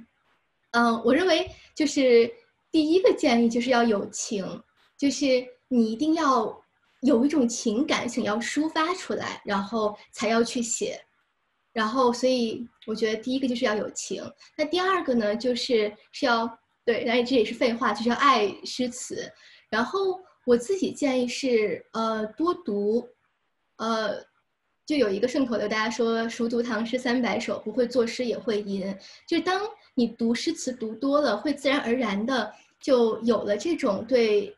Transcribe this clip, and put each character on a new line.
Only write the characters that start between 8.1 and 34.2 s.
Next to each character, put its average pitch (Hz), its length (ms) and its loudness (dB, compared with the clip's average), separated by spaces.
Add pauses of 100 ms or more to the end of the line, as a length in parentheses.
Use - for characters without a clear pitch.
要 208 160 -2
抒 294 320 -4
发 320 240 -2
出 302 200 -8
来， 104 300 -8
然 196 180 -2
后 214 360 -4 (140)
才 220 160 -4
要 226 140 4
去 233 200 -2
写。 - 420 -4 (680)
然 220 140 -2
后 240 260 2
所 247 160 0
以 233 380 0 (200)
我 220 80 -6
觉 220 180 0
得 220 100 -6
第 254 120 -4
一 269 60 -2
个 269 80 0
就 247 80 0
是 240 80 -2
要 214 100 2
有 208 160 -4
情。 - 320 -8 (340)
那 302 80 -2
第 320 160 0
二 370 240 2
个 262 100 0
呢， 214 220 2
就 247 180 -2
是， 220 380 0 (200)
是 - 120 -4
要， 233 340 0 (260)
对， 220 200 0
那 240 200 2
这 247 120 0
也 220 80 6
是 - 80 -4
废 233 220 0
话， 233 180 -2
就 214 100 -4
是 220 60 2
要 240 80 2
爱 254 320 4 (160)
诗 - 240 -4
词。 - 420 -10 (380)
然 226 160 0
后 381 360 -2 (240)
我 240 120 6
自 302 200 -2
己 269 140 -2
建 254 320 0
议 247 60 -2
是， 220 640 0
呃， 220 400 -4
多 339 200 0
读， 214 560 -2 (680)
呃， 220 440 -4 (640)
就 302 120 -2
有 240 120 4
一 196 120 -2
个 240 80 2
顺 269 180 0
口 233 100 -2
溜， 208 120 -2
大 220 80 -2
家 220 120 0
说 226 400 0
“熟 233 200 -4
读 233 120 0
唐 233 240 -2
诗 247 140 -2
三 247 240 0
百 208 160 0
首， 233 220 -4
不 214 100 -8
会 240 160 0
作 233 180 0
诗 233 200 -4
也 214 120 -2
会 208 240 -2
吟”。 196 320 -6 (360)
就 339 80 0
是 330 80 0
当 381 180 0 (320)
你 233 140 2
读 233 260 -2
诗 311 180 -4
词 262 200 -8
读 220 240 -8
多 277 240 2
了， 233 160 0
会 285 180 -4
自 294 140 -4
然 277 140 2
而 226 120 0
然 214 320 -2
的 247 260 -2 (280)
就 240 400 2
有 226 240 0
了 202 120 0
这 320 200 -2
种 202 280 -2
对 220 540 2